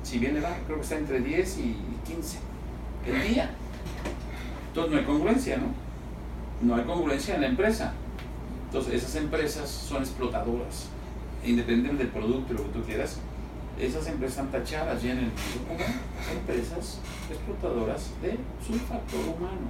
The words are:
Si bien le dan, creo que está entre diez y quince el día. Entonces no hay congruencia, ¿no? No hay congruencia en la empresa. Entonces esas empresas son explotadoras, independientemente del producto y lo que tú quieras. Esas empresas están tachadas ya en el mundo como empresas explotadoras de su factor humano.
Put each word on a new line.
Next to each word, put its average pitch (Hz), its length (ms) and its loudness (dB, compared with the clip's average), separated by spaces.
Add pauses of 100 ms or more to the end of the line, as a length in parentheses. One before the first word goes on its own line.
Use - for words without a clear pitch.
Si 123 160 -2
bien 135 160 4
le 151 60 2
dan, 170 120 0 (120)
creo 156 120 -2
que - 60 -2
está 156 140 -2
entre 139 240 0
diez 160 360 2
y 113 180 0 (300)
quince 165 320 -4 (680)
el 240 280 4
día. - 160 4 (1160)
Entonces 165 260 2
no 147 60 8
hay 135 60 2
congruencia, 151 520 4
¿no? 123 80 2 (960)
No 120 140 8
hay - 100 4
congruencia 165 500 2
en 151 60 4
la 135 60 6
empresa. 202 460 4 (760)
Entonces - 280 0
esas - 200 0
empresas 151 540 0
son - 320 -2
explotadoras, 120 840 -2 (580)
independientemente 120 600 4
del - 80 0
producto 123 400 2
y 113 40 0
lo 107 60 0
que - 60 -4 (100)
tú 113 40 0
quieras. - 360 -2 (600)
Esas 156 280 0
empresas 135 300 -2
están 135 140 -2
tachadas 117 520 0
ya 123 80 2
en 127 60 2
el 127 80 2
mundo 110 100 -2 (320)
como 165 120 -4 (520)
empresas - 680 -2 (300)
explotadoras 117 840 -2 (100)
de 208 160 0 (280)
su 220 80 -2
factor 233 460 -2
humano. 180 500 -2